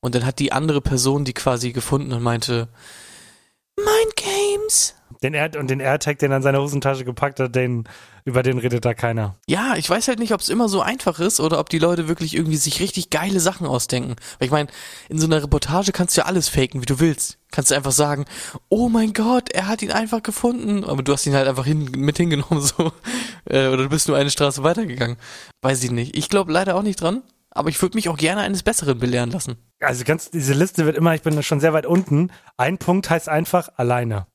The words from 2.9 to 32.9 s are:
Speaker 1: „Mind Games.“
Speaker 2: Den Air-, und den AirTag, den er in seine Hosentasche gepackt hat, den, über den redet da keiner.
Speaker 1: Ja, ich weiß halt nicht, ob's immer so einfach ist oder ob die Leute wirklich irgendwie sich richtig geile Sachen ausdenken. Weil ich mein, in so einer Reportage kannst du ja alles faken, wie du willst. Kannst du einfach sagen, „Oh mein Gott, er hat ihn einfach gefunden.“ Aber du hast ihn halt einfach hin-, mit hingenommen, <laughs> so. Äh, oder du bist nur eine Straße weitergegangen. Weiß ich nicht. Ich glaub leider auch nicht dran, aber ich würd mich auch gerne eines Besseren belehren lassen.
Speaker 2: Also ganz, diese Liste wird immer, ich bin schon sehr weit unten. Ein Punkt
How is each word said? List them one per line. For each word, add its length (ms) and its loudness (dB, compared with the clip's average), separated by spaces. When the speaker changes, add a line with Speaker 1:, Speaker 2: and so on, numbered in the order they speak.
Speaker 1:
„Mind 400 2
Games.“ 800 0
Speaker 2:
Den 120 -2
Air-, 240 -2
und 100 -4
den 100 0
AirTag, 400 0
den 140 2
er 60 2
in 40 0
seine 180 4
Hosentasche 440 -2
gepackt 340 -4
hat, 160 -2
den, 300 0
über 180 0
den 160 2
redet 260 -2
da 100 2
keiner. 420 -2
Speaker 1:
Ja, 300 0
ich 120 -4
weiß 200 0
halt 100 0
nicht, 140 -2
ob's 160 -2
immer 200 2
so 140 0
einfach 380 -2
ist 180 0
oder 220 2
ob 80 -4
die 100 0
Leute 300 2
wirklich 260 -4
irgendwie 220 0
sich 240 -2
richtig 300 -4
geile 280 0
Sachen 280 0
ausdenken. 500 -2
Weil 80 0
ich 40 -2
mein, 180 2
in 120 -2
so 60 4
einer 160 4
Reportage 500 0
kannst 240 0
du 60 4
ja 40 0
alles 220 0
faken, 340 0
wie 40 -6
du 120 0
willst. 400 0
Kannst 180 2
du 60 4
einfach 160 0
sagen, 320 2
„Oh 200 4
mein 240 2
Gott, 380 2
er 180 -2
hat 140 -2
ihn 100 -4
einfach 320 -2
gefunden.“ 600 -2
Aber 180 -2
du 100 2
hast 140 0
ihn 80 2
halt 120 4
einfach 200 0
hin-, 300 0
mit 200 0
hingenommen, 440 2
<laughs> 0 -
so. 320 0
Äh, 240 2
oder 160 2
du 60 -2
bist 180 0
nur 80 4
eine 140 2
Straße 340 0
weitergegangen. 540 0
Weiß 240 0
ich 80 0
nicht. 240 -2
Ich 140 -4
glaub 200 2
leider 240 2
auch 80 0
nicht 180 -2
dran, 220 0
aber 180 -2
ich 120 -2
würd 140 0
mich 140 -2
auch 80 -2
gerne 240 0
eines 240 -2
Besseren 340 0
belehren 320 0
lassen. 260 -6
Speaker 2:
Also 260 -2
ganz, 260 -2
diese 240 0
Liste 320 2
wird 100 0
immer, 180 4
ich 80 -4
bin 220 0
schon 160 0
sehr 140 4
weit 120 0
unten. 440 2
Ein 220 0
Punkt 320 0